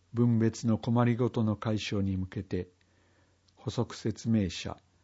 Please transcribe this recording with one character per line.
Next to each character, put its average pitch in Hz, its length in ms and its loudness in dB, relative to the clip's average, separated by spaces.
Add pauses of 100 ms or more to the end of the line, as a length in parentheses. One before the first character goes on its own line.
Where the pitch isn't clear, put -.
(140)
分 117 240 4
別 113 300 2
の 110 100 4
困 120 260 2
り 117 120 4
ご 120 120 0
と 117 140 -2
の 107 140 2
解 107 220 -2
消 101 240 -2
に 98 140 0
向 92 120 -4
け 101 160 -8
て。 90 240 -6 (880)
補 - 140 -8
足 - 260 -4
説 - 320 -6
明 110 200 4
者、 - 280 -8 (280)